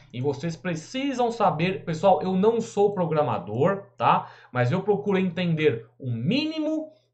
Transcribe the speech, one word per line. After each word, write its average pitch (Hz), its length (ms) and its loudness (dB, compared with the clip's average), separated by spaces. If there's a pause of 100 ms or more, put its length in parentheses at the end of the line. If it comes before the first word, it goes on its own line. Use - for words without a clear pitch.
(120)
E 120 80 -10
vocês 143 380 -4
precisam 240 760 -2
saber, 180 540 0
pessoal, 180 360 4
eu 185 120 -2
não 220 260 2
sou 202 340 2
programador, 147 920 0 (100)
tá? 147 340 2 (220)
Mas 123 220 0
eu 190 80 0
procuro 202 360 0
entender 165 680 0 (100)
o 123 140 -8
mínimo 311 800 -2 (220)